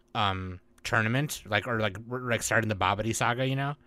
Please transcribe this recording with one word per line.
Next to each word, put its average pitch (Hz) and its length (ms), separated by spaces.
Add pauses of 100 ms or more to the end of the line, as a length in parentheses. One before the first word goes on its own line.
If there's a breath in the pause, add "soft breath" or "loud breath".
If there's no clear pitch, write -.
(140)
um, 92 460 (240)
Tournament, 117 640
like, 104 200
or, 117 120
like, 104 180 (140)
r-, 127 80
like, 120 240
starting 110 260
the 107 60
Babidi 101 400
saga, 120 320
you 135 80
know? 139 200 (120)